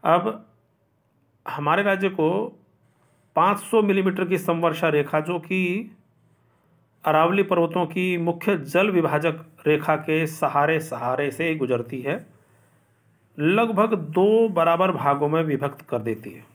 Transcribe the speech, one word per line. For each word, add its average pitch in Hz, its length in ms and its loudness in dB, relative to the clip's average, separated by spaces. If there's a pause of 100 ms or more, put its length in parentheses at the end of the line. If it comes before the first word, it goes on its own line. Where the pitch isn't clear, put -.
अब 180 420 0 (1000)
हमारे 151 360 0
राज्य 196 280 0
को 160 180 0 (1080)
पाँच 196 240 4
सौ 220 220 0
मिलीमीटर 190 420 2
की 180 140 -2
समवर्षा 170 500 0
रेखा, 151 320 0
जो 170 180 -4
कि 185 520 -4 (1120)
अरावली 170 380 4
पर्वतों 175 440 0
की 180 300 -2
मुख्य 170 400 -2
जल 170 340 0
विभाजक 156 440 0 (320)
रेखा 151 300 2
के 156 300 -2
सहारे, 151 540 0
सहारे 135 500 -4
से 165 240 -4
गुजरती 127 460 -4
है, 165 260 -6 (1120)
लगभग 214 560 2
दो 196 540 2
बराबर 170 440 2
भागों 143 360 0
में 160 140 0
विभक्त 147 460 -4
कर 123 100 -2
देती 107 320 -6
है। - 140 -20 (100)